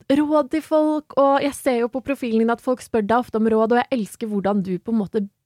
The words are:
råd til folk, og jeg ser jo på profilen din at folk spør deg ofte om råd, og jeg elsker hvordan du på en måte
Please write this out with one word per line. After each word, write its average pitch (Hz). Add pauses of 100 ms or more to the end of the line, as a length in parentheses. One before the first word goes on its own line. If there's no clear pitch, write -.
(160)
råd 294
til 311
folk, 302
og 277
jeg 277
ser 247
jo 240
på 262
profilen 226
din 233
at 226
folk 254
spør 220
deg 220
ofte 233
om 220
råd, 220
og 240
jeg -
elsker 220
hvordan 196
du 185
på 226
en 214
måte 202 (200)